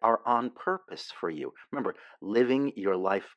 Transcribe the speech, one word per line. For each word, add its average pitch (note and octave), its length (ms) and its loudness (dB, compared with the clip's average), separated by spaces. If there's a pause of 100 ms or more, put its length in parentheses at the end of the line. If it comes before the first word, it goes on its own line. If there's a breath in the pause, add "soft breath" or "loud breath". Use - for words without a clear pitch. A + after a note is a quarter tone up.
are A#2 220 4
on B2 260 2
purpose - 640 -6
for E2+ 120 -4
you. D2+ 240 -8 (180)
Remember, C3 240 -4 (260 loud breath)
living B2+ 540 2
your F#2+ 220 0
life F#2+ 400 0